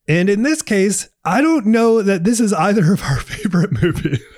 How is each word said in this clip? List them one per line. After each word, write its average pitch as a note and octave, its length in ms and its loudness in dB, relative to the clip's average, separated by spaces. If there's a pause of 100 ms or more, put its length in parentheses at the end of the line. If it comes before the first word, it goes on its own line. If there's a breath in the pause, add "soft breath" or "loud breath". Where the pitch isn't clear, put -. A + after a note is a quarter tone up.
And F3 200 2
in G3+ 120 0
this D4+ 200 0
case, G3 480 -2 (140)
I F#3+ 180 0
don't D#4 260 0
know A3+ 340 2
that G3 220 0
this A3+ 160 0
is G#3+ 120 0
either G3 420 2
of - 100 -2
our C3+ 160 -4
<laughs> - 0 -
favorite E3+ 640 -2
movie. - 420 -2
<laughs> - 140 -20